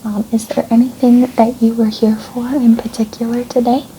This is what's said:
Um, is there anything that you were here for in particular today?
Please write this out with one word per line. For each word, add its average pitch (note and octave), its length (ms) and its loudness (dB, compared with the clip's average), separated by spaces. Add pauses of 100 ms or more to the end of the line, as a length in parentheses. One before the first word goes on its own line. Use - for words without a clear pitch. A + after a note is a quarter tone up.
Um, G#3 280 -6
is A3+ 160 -2
there - 220 -4
anything B3 520 4 (140)
that A#3 260 0
you A3+ 120 2
were A3+ 140 0
here G#3+ 280 0
for A#3+ 320 -10
in B3 300 2
particular A#3 680 -6
today? B3 420 0 (140)